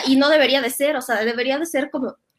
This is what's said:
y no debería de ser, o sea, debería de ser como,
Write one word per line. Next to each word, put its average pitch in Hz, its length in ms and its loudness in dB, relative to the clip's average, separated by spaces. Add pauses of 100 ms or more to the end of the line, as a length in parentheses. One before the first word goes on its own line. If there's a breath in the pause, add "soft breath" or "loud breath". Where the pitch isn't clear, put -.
y 269 80 4
no 277 140 4
debería 277 320 4
de 240 80 -4
ser, 285 260 -2
o 262 60 -4
sea, 220 240 -2
debería 247 340 -2
de 330 60 -4
ser 294 260 -4
como, 254 240 -6 (240)